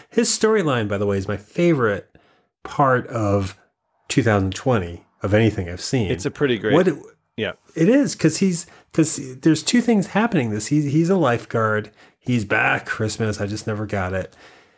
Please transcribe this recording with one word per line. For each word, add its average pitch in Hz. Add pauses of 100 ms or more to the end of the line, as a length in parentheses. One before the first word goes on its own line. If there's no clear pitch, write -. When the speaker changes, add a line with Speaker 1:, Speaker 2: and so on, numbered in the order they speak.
(100)
Speaker 1:
His 233
storyline, 160
by 101
the 101
way, 98
is 95
my 101
favorite 127 (480)
part 180
of 101 (520)
two 131
thousand 101
twenty 90 (140)
of 98
anything 101
I've 87
seen. 117
Speaker 2:
It's 95
a 139
pretty 127
great 104
Speaker 1:
What 180
it 165 (400)
Speaker 2:
Yeah. 104 (200)
Speaker 1:
It 165
is, 254
'cause 156
he's, 185 (260)
'cause 143
there's 156
two 240
things 233
happening. 196
This, 107
he's, 147
he's 165
a 196
lifeguard. 113 (300)
He's 120
back 120
Christmas. 107
I 104
just 107
never 107
got 95
it. 92 (420)